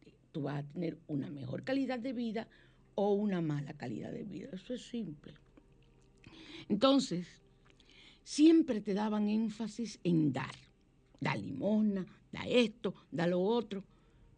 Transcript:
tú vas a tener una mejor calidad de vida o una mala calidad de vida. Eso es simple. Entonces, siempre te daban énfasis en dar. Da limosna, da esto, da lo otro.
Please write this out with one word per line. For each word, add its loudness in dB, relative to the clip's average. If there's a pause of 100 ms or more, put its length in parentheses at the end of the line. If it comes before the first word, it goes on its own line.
(320)
tú -6
vas -4
a -10
tener -6 (100)
una -4
mejor -8
calidad -2
de -6
vida -4 (460)
o 2
una 2
mala -2
calidad -8
de -8
vida. -12
Eso -10
es -10
simple. -10 (1300)
Entonces, 4 (960)
siempre 6
te -2
daban 0
énfasis -2
en 4
dar. -4 (680)
Da 0
limosna, 0 (240)
da -8
esto, 0 (160)
da -2
lo 0
otro. -2 (560)